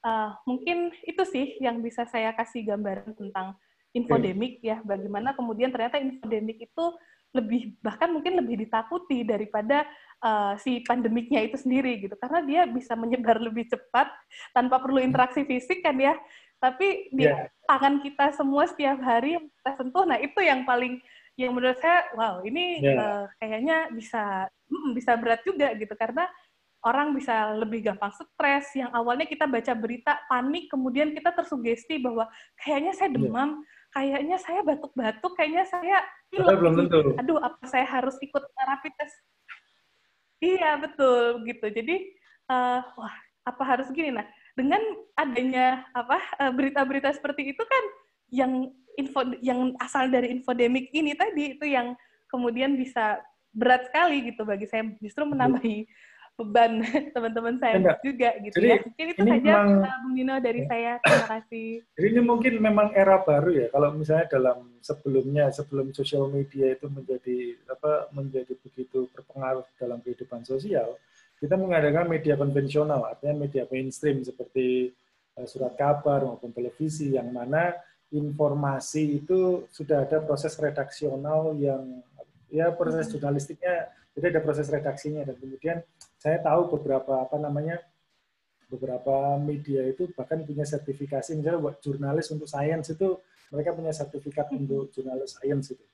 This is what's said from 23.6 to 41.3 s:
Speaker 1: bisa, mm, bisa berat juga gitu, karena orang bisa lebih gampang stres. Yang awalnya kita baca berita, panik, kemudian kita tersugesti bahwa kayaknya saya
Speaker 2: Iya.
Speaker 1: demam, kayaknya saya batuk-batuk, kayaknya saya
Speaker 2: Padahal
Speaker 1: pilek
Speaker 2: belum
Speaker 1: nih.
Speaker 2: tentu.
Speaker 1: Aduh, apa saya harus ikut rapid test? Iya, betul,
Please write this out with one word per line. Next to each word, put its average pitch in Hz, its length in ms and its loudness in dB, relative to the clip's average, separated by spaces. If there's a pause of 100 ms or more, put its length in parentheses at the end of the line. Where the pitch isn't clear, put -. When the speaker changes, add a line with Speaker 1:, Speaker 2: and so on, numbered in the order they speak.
Speaker 1:
bisa, 208 500 -4 (220)
mm, 285 260 -4
bisa 247 220 2
berat 226 260 0
juga 285 320 0
gitu, 214 220 -8
karena 254 320 -2 (540)
orang 277 320 2
bisa 226 400 -2
lebih 220 320 -4
gampang 202 240 -4
stres. 277 640 -2
Yang 254 160 -4
awalnya 240 360 0
kita 254 200 -2
baca 233 280 0
berita, 233 380 -2 (140)
panik, 269 400 -2
kemudian 269 480 -2
kita 311 160 0
tersugesti 285 720 -4
bahwa 226 240 -2 (320)
kayaknya 302 340 -2
saya 381 180 0
Speaker 2:
Iya. 254 120 0
Speaker 1:
demam, 254 280 0 (440)
kayaknya 285 460 0
saya 370 260 -4
batuk-batuk, 277 720 -2
kayaknya 330 300 2
saya 359 340 2
Speaker 2:
Padahal - 280 -14
Speaker 1:
pilek 370 280 8
Speaker 2:
belum 165 160 6
Speaker 1:
nih. 156 60 6 (100)
Speaker 2:
tentu. 165 100 8 (220)
Speaker 1:
Aduh, 302 160 2
apa - 300 -4
saya 262 180 2
harus 262 320 -2
ikut 277 240 -4
rapid 269 560 -4
test? 294 180 -10 (1300)
Iya, 339 400 2
betul, 240 640 2